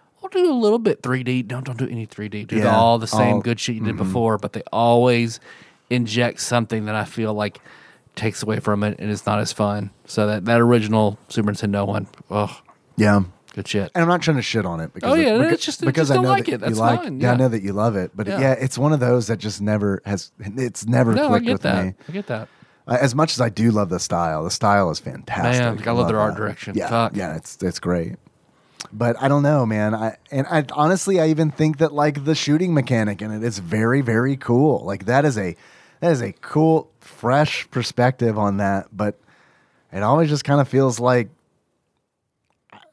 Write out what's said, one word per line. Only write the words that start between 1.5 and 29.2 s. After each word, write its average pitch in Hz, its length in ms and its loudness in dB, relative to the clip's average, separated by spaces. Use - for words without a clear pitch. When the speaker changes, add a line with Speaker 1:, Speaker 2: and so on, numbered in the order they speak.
Speaker 1:
don't 127 140 -8
do 131 80 -2
any 113 180 -8
three 104 240 -12
D. 104 140 -8
Do - 140 -4
the, 107 80 2
Speaker 2:
Yeah. 113 100 4
Speaker 1:
all 117 240 6
the 110 80 -6
same 107 280 2
Speaker 2:
All, 101 60 0
Speaker 1:
good 117 200 -2
shit 120 140 -4
you 110 60 -8
did 110 140 -2
Speaker 2:
mm-hmm. - 80 -4
Speaker 1:
before, 110 340 0
but - 160 -8
they 107 100 -10
always 120 680 4
inject 120 520 0
something 113 440 -2
that 107 100 -4
I 107 100 -2
feel 110 280 -4
like 104 280 -4
takes - 260 -4
away 110 160 -2
from 104 240 0
it 104 160 -4
and 104 100 -6
it's 104 160 -6
not 104 140 0
as 104 140 -4
fun. 101 380 -2
So 107 220 0
that, 104 180 -2
that 117 140 4
original 110 580 4
Super 107 220 -2
Nintendo 101 360 -2
one, 101 200 -4
ugh. 104 220 -2
Speaker 2:
Yeah. 104 240 4
Speaker 1:
Good - 160 -10
shit. 98 260 -2
Speaker 2:
And 175 80 2
I'm 165 60 4
not 175 120 2
trying 151 140 0
to 123 80 0
shit 107 220 -2
on 85 160 -4
it 80 120 -10
because 247 200 -2
Speaker 1:
Oh, - 20 4
yeah, 320 200 4
Speaker 2:
of, 240 60 4
Speaker 1:
no, 302 60 2
Speaker 2:
beca-, 339 60 2
Speaker 1:
it's - 120 -2
just, - 160 -8
it's - 40 -2
Speaker 2:
because 151 240 2
Speaker 1:
just - 20 0
Speaker 2:
I 135 40 4
Speaker 1:
don't 123 100 4
Speaker 2:
know 127 60 2
Speaker 1:
like - 160 2
Speaker 2:
that 320 80 -2
Speaker 1:
it. - 40 -6
That's 113 160 -2
Speaker 2:
you 110 60 0
like, 117 220 2
Speaker 1:
fine. 147 180 -8
Speaker 2:
yeah, 123 80 4
I - 20 4
Speaker 1:
Yeah. 123 60 4
Speaker 2:
know 131 100 4
that 113 160 -2
you 98 100 -4
love 107 220 0
it, 92 200 -4
but 104 120 -6
Speaker 1:
Yeah. 190 120 -2
Speaker 2:
yeah, 135 120 4
it's 131 260 -2
one 139 140 2
of 151 80 2
those 123 280 2
that 110 100 -2
just 101 240 -8
never 101 440 0
has, 101 340 -6
it's 107 460 -8
never 120 300 4
Speaker 1:
No, 285 100 2
I - 40 0
Speaker 2:
clicked 240 160 2
Speaker 1:
get 240 80 0
Speaker 2:
with - 80 -4
Speaker 1:
that. - 240 0
Speaker 2:
me. 95 80 -6
Speaker 1:
I - 40 -14
get 196 160 -10
that. 113 220 -8
Speaker 2:
Uh, 123 140 0
as 127 160 0
much 156 160 2
as - 80 -4
I 123 100 2
do 110 220 2
love 104 180 0
the 87 100 -4
style, 82 440 -2
the 87 80 -6
style 101 400 2
is 80 80 -8
fantastic. - 640 -2
Speaker 1:
Man, 113 240 -4
I 117 40 0
love 120 160 0
their 113 100 0
Speaker 2:
Love 107 80 2
Speaker 1:
art 107 80 -2
Speaker 2:
that. 101 60 -10
Speaker 1:
direction. 104 360 -8
Speaker 2:
Yeah, 101 140 -4
Speaker 1:
Fuck. 113 260 0
Speaker 2:
yeah, 90 220 -6
it's, - 260 -16
it's 90 160 -4
great. 87 360 -4
But 117 300 -2